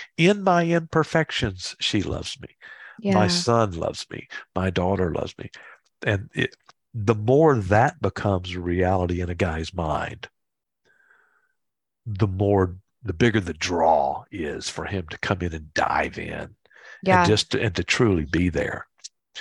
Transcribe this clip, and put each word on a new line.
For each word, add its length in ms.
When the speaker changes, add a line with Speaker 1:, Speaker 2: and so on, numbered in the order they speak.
Speaker 1:
in 260
my 220
imperfections. 1120
She 220
loves 400
me. 60
My 200
Speaker 2:
Yeah. 60
Speaker 1:
son 420
loves 400
me. 160
My 140
daughter 420
loves 280
me. 100
And 300
it, 200
the 220
more 420
that 440
becomes 520
a 60
reality 640
in 80
a 60
guy's 380
mind, 560
the 220
more, 480
the 100
bigger 260
the 140
draw 800
is 380
for 160
him 240
to 100
come 220
in 120
and 200
dive 460
in 360
Speaker 2:
Yeah. 200
Speaker 1:
and 60
just 240
to, 100
and 140
to 80
truly 420
be 240
there. 380